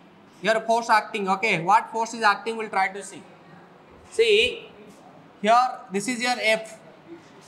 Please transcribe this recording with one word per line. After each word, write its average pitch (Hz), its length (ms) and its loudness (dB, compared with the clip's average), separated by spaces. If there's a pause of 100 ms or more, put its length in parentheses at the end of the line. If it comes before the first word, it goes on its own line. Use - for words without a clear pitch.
(420)
Here 220 200 0
force 233 280 0
acting. 214 380 0
Okay, 190 340 0
what 214 300 2
force 226 220 -4
is 226 100 -4
acting? 208 320 0
We'll 220 140 -8
try 196 180 0
to 196 160 -12
see. 151 180 -16 (880)
See, 226 580 2 (720)
here 240 280 4 (220)
this 202 160 -4
is 240 140 -6
your 247 180 0
F. 220 400 0 (680)